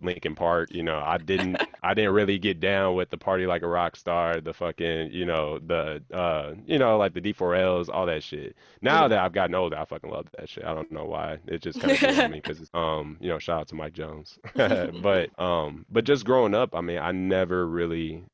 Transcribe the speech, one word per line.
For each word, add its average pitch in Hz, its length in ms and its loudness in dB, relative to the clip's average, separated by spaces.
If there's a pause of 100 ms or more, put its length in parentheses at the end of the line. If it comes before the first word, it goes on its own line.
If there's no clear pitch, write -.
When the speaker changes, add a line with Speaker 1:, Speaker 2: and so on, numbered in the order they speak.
Speaker 1:
Linkin 87 340 -4
Park. 85 360 2
You 87 120 -4
know, 80 200 0
I 82 140 2
didn't, 92 420 0
Speaker 2:
<laughs> - 220 -6
Speaker 1:
I 95 120 2
didn't 101 200 4
really 101 240 4
get 90 220 0
down 95 360 2
with 90 140 -2
the - 80 -8
party 92 280 0
like 87 160 0
a 85 60 -2
rock 87 280 0
star, 85 440 0
the 80 140 -8
fucking, 82 580 -4
you 90 140 -4
know, 78 340 0
the, 78 420 -2 (100)
uh, 80 420 -2 (120)
you 156 120 0
know, 113 200 6
like, 98 160 2
the 90 80 -6
D 101 120 -2
four 90 200 0
Ls, 90 360 2
all 92 160 0
that 80 180 -2
shit. - 320 -12 (260)
Now 147 260 6
Speaker 2:
Mm-hmm. - 0 -
Speaker 1:
that 110 120 4
I've 92 120 0
gotten 90 220 0
older, 87 240 0
I 78 80 -4
fucking 78 240 -10
love 73 180 -8 (100)
that 80 100 -12
shit. - 160 -12
I 80 100 -4
don't 78 180 -8
know 78 140 -8
why. 78 400 -6
It 85 160 -8
just 233 180 -8
kinda 277 180 4
grew 269 200 4
on 240 120 2
me 78 100 -10
Speaker 2:
<laughs> - 20 -16
Speaker 1:
'cause, - 320 -10
um, 78 460 -2
you 90 80 -6
know, 82 100 0
shout 82 240 -2
out 76 60 -10
to 82 80 -14
Mike 78 180 -8
Jones. 78 440 -12 (160)
<laughs> - 0 -
Speaker 2:
<laughs> 107 400 2
Speaker 1:
But, 92 440 2
um, 80 520 -2
but 113 140 2
just 127 200 2
growing 117 300 4
up, 120 200 2
I 85 60 -2
mean, 85 180 -2
I 82 140 -2
never 92 540 2
really 82 680 -4